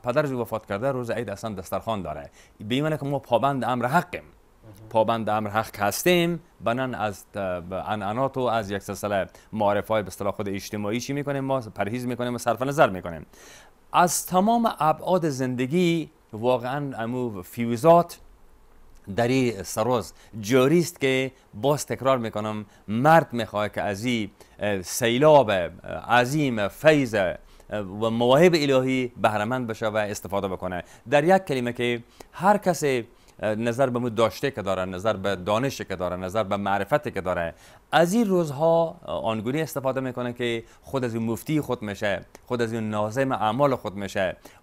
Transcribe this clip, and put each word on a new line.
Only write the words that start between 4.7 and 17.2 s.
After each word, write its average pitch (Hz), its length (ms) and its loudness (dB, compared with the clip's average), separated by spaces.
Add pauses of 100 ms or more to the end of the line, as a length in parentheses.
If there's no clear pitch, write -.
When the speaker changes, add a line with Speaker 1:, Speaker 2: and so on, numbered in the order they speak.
Speaker 1:
پابند 110 380 2
امر 107 220 0
حق 110 280 -2
هستیم، 170 640 2 (200)
بنان 123 340 -2
از 101 300 -4
ت-، - 140 -14
ب-، 90 360 -4
عنعنات 107 600 -4
و 131 40 -2
از 113 300 -2
یک 98 120 -4
سلسله 98 440 -2 (260)
معارفه‌های 104 500 0
به 90 40 -8
اصطلاح 98 260 -6
خود 101 160 -8
اجتماعی 104 520 -6
چی 127 120 -6
می‌کنیم؟ 139 320 -4
ما 135 160 -2
پرهیز 110 460 -6
می‌کنیم 123 280 -4
و 117 40 -4
صرف 113 240 -2
نظر 139 280 4
می‌کنیم. 87 360 -8 (680)
از 165 340 2
تمام 220 520 2
ابعاد 156 500 2
زندگی 135 840 0 (220)
واقعاً 127 680 -2
امو 113 440 -4